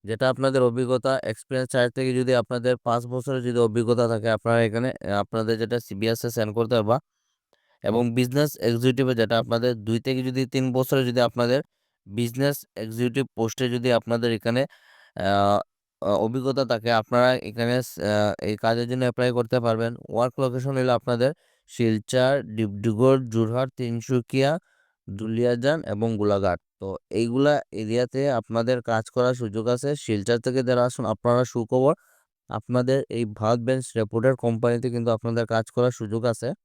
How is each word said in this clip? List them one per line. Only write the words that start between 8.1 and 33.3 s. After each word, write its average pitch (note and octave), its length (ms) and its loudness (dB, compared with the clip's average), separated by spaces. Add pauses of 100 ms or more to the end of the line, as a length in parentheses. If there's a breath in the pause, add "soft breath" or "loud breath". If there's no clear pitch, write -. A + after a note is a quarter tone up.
বিজনেস C3+ 340 2 (160)
এক্সিকিউটিভে B2+ 540 2
যেটা A2 220 2
আপনাদের A#2 280 0 (160)
দুই A2+ 180 0
থেকে C3 240 -2
যদি B2+ 120 -2 (120)
তিন C3 120 0 (120)
বছরে C3 320 2
যদি B2 200 2
আপনাদের B2 300 0 (480)
বিজনেস A#2+ 500 -2 (260)
এক্সিকিউটিভ A#2 420 -2 (120)
পোস্টে A2+ 280 -2 (100)
যদি B2 140 -2 (100)
আপনাদের A#2 380 0
এখানে, A#2 260 0
আহ, - 960 0 (420)
আহ, G2+ 240 2
অভিজ্ঞতা C3 460 -2
থাকে, A2+ 180 -2 (120)
আপনারা B2 280 4 (200)
এখানে, A#2 280 -2
আহ, G#2 540 0 (180)
এই G#2+ 140 -2
কাজের A#2 260 0
জন্য B2+ 180 -2
অ্যাপ্লাই B2 300 0
করতে A#2+ 280 0
পারবেন। A#2 260 0 (200)
ওয়ার্ক A#2+ 220 0 (100)
লোকেশন B2+ 360 -2
হলো B2+ 200 2
আপনাদের B2 320 0 (380)
শিলচর, B2 640 2 (240)
ডিব্রুগড়, A2+ 600 2 (140)
যোরহাট, A#2 360 0 (100)
তিনসুকিয়া, B2+ 720 -2 (560)
দুলিয়াজান A#2+ 720 0 (140)
এবং A2+ 160 -2 (100)
গোলাঘাট। G2 400 0 (220)
তো F#2+ 60 -10 (320)
এইগুলা C3 340 2 (280)
এরিয়াতে A#2+ 400 -2 (180)
আপনাদের A#2 380 -2 (120)
কাজ A2 160 0 (100)
করার B2 260 2
সুযোগ A2 240 -4 (100)
আছে। C#3+ 140 -4 (140)
শিলচর A2+ 420 0
থেকে C3 220 0
যারা B2 200 2
আসুন, B2 260 -4
আপনারা A#2+ 380 2
সুখবর, B2+ 420 2 (560 soft breath)
আপনাদের B2 500 0 (180)
এই A#2+ 60 -2 (160)